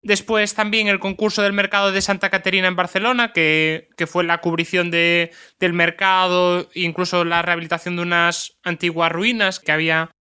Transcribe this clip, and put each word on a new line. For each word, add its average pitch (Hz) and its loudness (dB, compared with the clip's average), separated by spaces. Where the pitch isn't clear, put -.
Después 208 0
también 214 0
el 196 0
concurso 196 -2
del 202 2
mercado 202 0
de 196 0
Santa 196 -2
Caterina 185 0
en 180 0
Barcelona, 226 0
que, 156 0
que 170 -2
fue 175 -2
la 170 0
cubrición 170 -2
de, 170 2
del 180 2
mercado, 180 2
incluso 175 -2
la 170 2
rehabilitación 170 -4
de 175 -4
unas 170 0
antiguas 165 -2
ruinas 202 0
que 156 -2
había 160 0